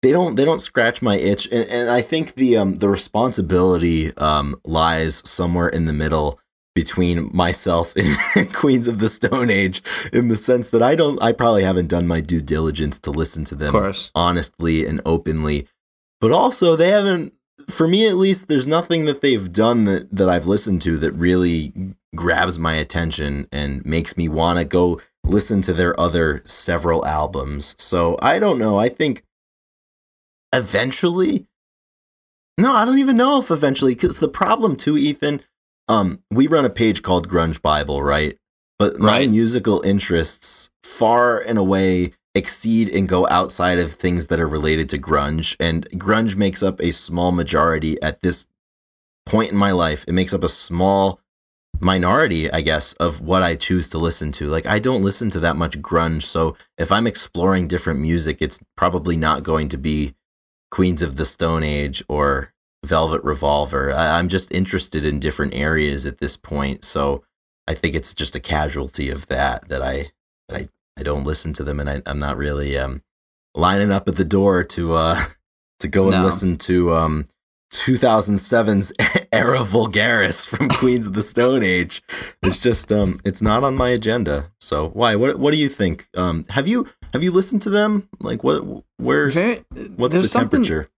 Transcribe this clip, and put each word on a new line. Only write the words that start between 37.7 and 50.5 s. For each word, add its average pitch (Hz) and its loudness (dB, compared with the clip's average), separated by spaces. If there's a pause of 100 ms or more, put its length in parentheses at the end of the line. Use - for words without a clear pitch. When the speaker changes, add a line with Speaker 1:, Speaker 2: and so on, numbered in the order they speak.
Speaker 1:
right? 73 0 (420)
But - 2
my 107 4
Speaker 2:
Right. 135 2
Speaker 1:
musical 113 2
interests - -2 (140)
far 117 2
and 113 -2
away 95 2 (200)
exceed 113 0
and 95 0
go 92 2
outside 90 0
of 82 -2
things 87 -2
that 82 0
are 82 0
related 78 0
to 78 -4
grunge. 76 -2
And 82 -2
grunge 104 0
makes 101 0
up 92 -2
a 85 0
small 87 -2
majority 80 0
at - -4
this - -2 (800)
point 110 0
in 101 0
my 101 4
life. 82 0
It - -2
makes 90 0
up 87 -2
a 87 -2
small 95 0 (600)